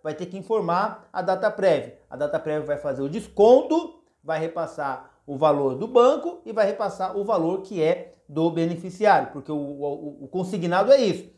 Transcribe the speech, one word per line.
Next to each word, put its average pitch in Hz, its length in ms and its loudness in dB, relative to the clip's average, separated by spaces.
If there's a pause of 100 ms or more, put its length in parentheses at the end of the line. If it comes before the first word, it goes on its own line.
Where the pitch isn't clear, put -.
vai 156 120 -8
ter 175 100 -10
que 180 140 -12
informar 202 760 -2
a 185 80 -6
data 185 300 0
prévia. 180 480 0 (100)
A - 80 -16
data 147 240 -2
prévia 151 260 -4
vai 147 120 -4
fazer 139 240 -6
o 139 80 -4
desconto, 262 880 4 (240)
vai 156 160 -4
repassar 156 840 -8
o 143 100 -10
valor 143 380 2
do 160 120 -6
banco 294 600 4
e 220 60 -10
vai 214 120 2
repassar 196 500 -4
o 202 100 -4
valor 190 360 0
que 190 220 -6
é - 320 -2 (120)
do 156 220 0
beneficiário, 170 840 0
porque 143 180 -12
o, 151 60 -4
o, 143 680 -8
o 135 40 -16
consignado 185 640 2
é 277 60 8
isso. 214 400 -2